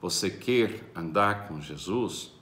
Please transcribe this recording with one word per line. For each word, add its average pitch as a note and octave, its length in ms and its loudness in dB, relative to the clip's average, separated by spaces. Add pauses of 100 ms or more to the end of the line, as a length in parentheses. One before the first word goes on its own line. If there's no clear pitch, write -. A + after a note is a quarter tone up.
Você F2+ 280 0
quer A2+ 640 2
andar G2+ 520 2
com D#2 140 -8
Jesus? F2 800 -4